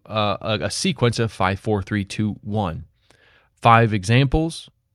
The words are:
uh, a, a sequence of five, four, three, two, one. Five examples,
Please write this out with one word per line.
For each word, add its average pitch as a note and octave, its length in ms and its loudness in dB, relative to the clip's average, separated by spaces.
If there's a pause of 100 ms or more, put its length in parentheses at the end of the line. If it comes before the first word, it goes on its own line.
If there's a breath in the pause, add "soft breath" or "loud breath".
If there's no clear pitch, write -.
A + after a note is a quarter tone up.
uh, G#2 340 -2
a, G2+ 240 -2
a G#2 60 -4
sequence B2 480 -2
of A2+ 120 -2
five, F#2+ 280 -2
four, G#2 240 -2
three, G2+ 220 -4
two, G#2+ 360 -4
one. G2+ 440 -6 (760 soft breath)
Five A2+ 320 6
examples, C3 760 0 (260)